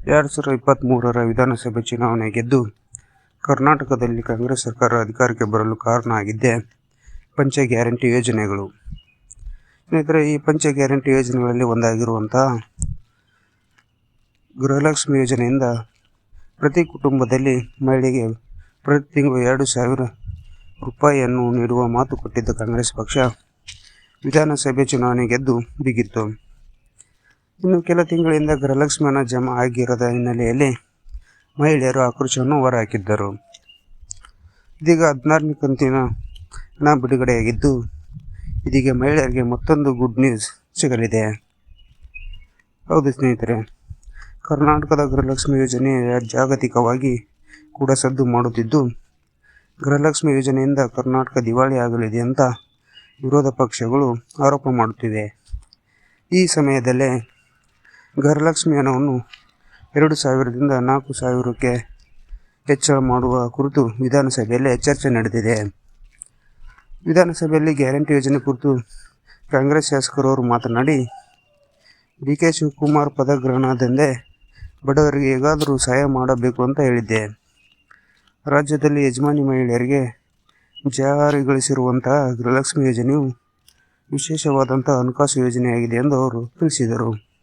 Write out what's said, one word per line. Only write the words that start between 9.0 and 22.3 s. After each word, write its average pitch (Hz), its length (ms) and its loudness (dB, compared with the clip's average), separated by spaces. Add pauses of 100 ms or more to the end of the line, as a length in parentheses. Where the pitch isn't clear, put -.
ಸ್ನೇಹಿತರೆ, 156 440 0
ಈ 147 60 0
ಪಂಚ 156 280 0
ಗ್ಯಾರಂಟಿ 139 440 0
ಯೋಜನೆಗಳಲ್ಲಿ 123 540 0
ಒಂದಾಗಿರುವಂತಹ 113 920 0 (2000)
ಗೃಹಲಕ್ಷ್ಮಿ 143 580 0
ಯೋಜನೆಯಿಂದ 127 440 0 (960)
ಪ್ರತಿ 147 260 0
ಕುಟುಂಬದಲ್ಲಿ 131 1000 0
ಮಹಿಳೆಗೆ 127 500 0 (500)
ಪ್ರತಿ 143 300 0
ತಿಂಗಳು 135 280 2
ಎರಡು 131 220 2
ಸಾವಿರ 127 360 0 (840)
ರೂಪಾಯಿಯನ್ನು 127 680 2
ನೀಡುವ 120 380 0
ಮಾತು 123 280 0
ಕೊಟ್ಟಿದ್ದ 113 320 -6